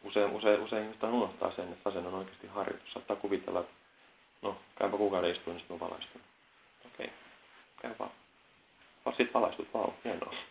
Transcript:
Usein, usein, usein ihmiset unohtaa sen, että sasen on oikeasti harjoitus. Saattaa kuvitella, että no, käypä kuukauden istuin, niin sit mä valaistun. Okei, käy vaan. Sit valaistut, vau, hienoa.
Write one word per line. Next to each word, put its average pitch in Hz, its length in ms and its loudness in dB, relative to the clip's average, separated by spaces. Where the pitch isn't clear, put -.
Usein, 101 280 2
usein, 107 300 6
usein 110 220 -2
ihmiset 107 200 -6
unohtaa 101 480 2
sen, 90 200 -6
että 92 180 -4
sasen 90 180 -2
on 92 60 -4
oikeasti 95 340 -8
harjoitus. 95 460 -4
Saattaa - 220 -2
kuvitella, 95 440 0
että - 140 -4
no, 98 160 -2
käypä 101 200 2
kuukauden 92 340 4
istuin, 87 240 -4
niin 85 120 -12
sit - 20 -20
mä 85 180 -6
valaistun. - 340 -10
Okei, - 240 -10
käy - 180 -6
vaan. - 120 -6
Sit 123 160 2
valaistut, - 400 2
vau, - 200 2
hienoa. 92 300 -4